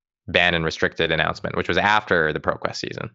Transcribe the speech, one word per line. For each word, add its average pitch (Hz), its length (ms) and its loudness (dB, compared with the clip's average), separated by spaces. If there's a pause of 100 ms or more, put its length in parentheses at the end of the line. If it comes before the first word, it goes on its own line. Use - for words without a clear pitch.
(280)
banned 87 280 4
and 80 100 0
restricted 80 460 0
announcement, 80 440 -2
which 87 120 -2
was 87 100 0
after 90 540 2
the 76 80 -4
ProQuest - 380 -4
season. - 380 -8